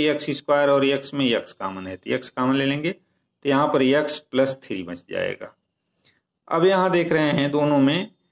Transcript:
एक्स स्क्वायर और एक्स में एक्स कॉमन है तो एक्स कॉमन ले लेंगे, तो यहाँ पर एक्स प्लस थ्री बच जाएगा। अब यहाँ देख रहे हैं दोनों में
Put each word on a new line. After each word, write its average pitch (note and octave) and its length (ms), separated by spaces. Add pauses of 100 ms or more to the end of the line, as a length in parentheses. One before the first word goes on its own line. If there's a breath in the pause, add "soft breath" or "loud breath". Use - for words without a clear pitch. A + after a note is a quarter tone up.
एक्स D3 220
स्क्वायर C#3+ 380
और C#3 180
एक्स C3+ 260
में C#3 140
एक्स A2+ 260
कॉमन F#2+ 340
है F#2 100
तो A2+ 140
एक्स B2+ 180
कॉमन C3 260
ले C#3 100
लेंगे, D3 260
तो - 580
यहाँ C#3 180
पर C#3+ 160
एक्स D3 380
प्लस C3+ 420
थ्री F#2+ 200
बच F2 260
जाएगा। G2 460 (920)
अब E3 180
यहाँ F#3 260
देख E3+ 200
रहे D#3 200
हैं C#3+ 200
दोनों D3 280
में D3+ 300 (220)